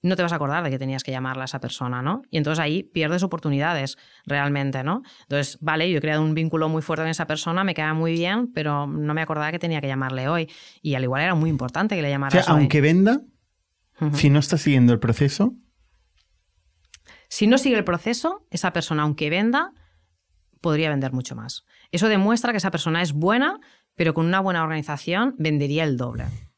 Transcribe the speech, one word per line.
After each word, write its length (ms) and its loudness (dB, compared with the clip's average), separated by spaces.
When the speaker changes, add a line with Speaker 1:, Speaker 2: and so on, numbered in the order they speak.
Speaker 1:
no 140 2
te 60 0
vas 100 0
a 40 -2
acordar 260 -2
de 80 -4
que 80 -4
tenías 240 -4
que 80 -10
llamarla 320 -6
a 40 -8
esa 140 -8
persona, 420 -6
¿no? 280 -2
Y 80 -4
entonces 200 0
ahí 240 -2
pierdes 400 -2
oportunidades 760 -2
realmente, 560 -2
¿no? 200 -2
Entonces, 380 -4
vale, 300 0
yo 80 2
he 20 0
creado 220 0
un 120 2
vínculo 340 0
muy 140 -2
fuerte 200 -4
con 80 -2
esa 160 -4
persona, 380 -2
me 100 -2
queda 200 -2
muy 180 0
bien, 400 0
pero 340 -2
no 280 -4
me 80 -2
acordaba 280 -4
que 80 -6
tenía 220 -2
que 80 -4
llamarle 400 -4
hoy. 220 -2
Y 120 -2
al 80 -2
igual 200 0
era 120 2
muy 140 2
importante 480 -2
que 60 -2
le 60 -2
Speaker 2:
O 20 0
Speaker 1:
llamaras 340 2
Speaker 2:
sea, 100 4
Speaker 1:
hoy. 60 6
Speaker 2:
aunque 200 4
venda, 400 6
Speaker 1:
Ujú. 160 0
Speaker 2:
si 140 6
no 80 8
estás 220 2
siguiendo 320 6
el 60 4
proceso, 560 2
Speaker 1:
Si 180 0
no 120 6
sigue 180 4
el 80 0
proceso, 680 -2
esa 220 -2
persona, 320 -2
aunque 260 -2
venda, 420 0
podría 300 0
vender 220 -2
mucho 240 -6
más. 280 -14
Eso 160 2
demuestra 420 2
que 80 -2
esa 140 -2
persona 300 0
es 100 -2
buena, 480 2
pero 200 0
con 120 2
una 140 2
buena 240 0
organización 720 -2
vendería 460 0
el 120 0
doble. 280 -6